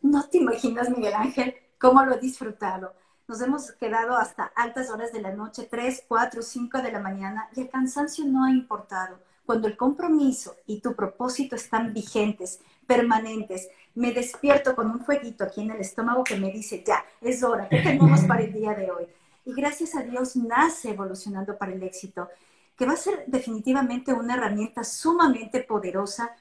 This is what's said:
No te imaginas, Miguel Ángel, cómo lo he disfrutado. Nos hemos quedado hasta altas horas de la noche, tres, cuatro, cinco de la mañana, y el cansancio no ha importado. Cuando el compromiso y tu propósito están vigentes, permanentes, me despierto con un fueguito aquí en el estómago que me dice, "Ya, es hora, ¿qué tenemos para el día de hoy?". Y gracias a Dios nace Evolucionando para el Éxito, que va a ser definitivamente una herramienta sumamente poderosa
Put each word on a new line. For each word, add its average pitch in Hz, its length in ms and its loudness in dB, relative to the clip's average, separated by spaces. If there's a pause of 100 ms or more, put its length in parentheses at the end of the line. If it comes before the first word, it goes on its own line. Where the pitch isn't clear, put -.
No 277 260 4
te 359 100 4
imaginas, 240 520 0
Miguel 214 240 0
Ángel, 254 400 0 (240)
cómo 262 260 10
lo 254 100 2
he 240 40 0
disfrutado. 208 760 -8 (340)
Nos 226 120 -10
hemos 277 320 -2
quedado 226 440 -2
hasta 220 280 -2 (100)
altas 240 360 -2
horas 226 220 -8
de 220 80 -8
la 190 120 -6
noche, 220 380 -10
tres, 247 360 -4
cuatro, 233 360 0
cinco 240 380 -6
de 226 120 -4
la 202 80 -6
mañana, 196 540 -6
y 262 80 -6
el 254 80 -12
cansancio 285 540 -2
no 262 200 4
ha 262 60 4
importado. 196 680 -2 (260)
Cuando 220 240 0
el 208 80 -6
compromiso 285 800 2 (100)
y 214 140 -8
tu 247 140 -4
propósito 247 640 -4
están 226 360 -2
vigentes, 208 680 -4 (260)
permanentes, 220 840 0 (260)
me 240 180 0
despierto 277 640 2
con 220 140 0
un 240 140 -4
fueguito 233 400 -2
aquí 208 180 -6
en 220 80 -4
el 220 100 -6
estómago 233 440 0
que 220 120 -4
me 190 140 -2
dice, 214 360 -10
"Ya, - 180 2 (160)
es 247 220 -2
hora, 247 260 0
¿qué - 120 4
tenemos - 420 8
para - 200 4
el 214 100 -2
día 214 220 -2
de 190 160 -4
hoy?". 170 160 -6 (380)
Y 254 100 -10
gracias 294 400 -2
a 277 80 -2
Dios 247 320 -4
nace 247 560 0
Evolucionando 196 640 -8
para 190 160 -6
el 185 100 -8
Éxito, 185 460 -10 (480)
que 254 80 -2
va 269 80 4
a 330 40 0
ser - 300 -4
definitivamente 254 840 0
una 233 220 -2
herramienta 226 500 -4
sumamente 277 760 2
poderosa 202 800 -4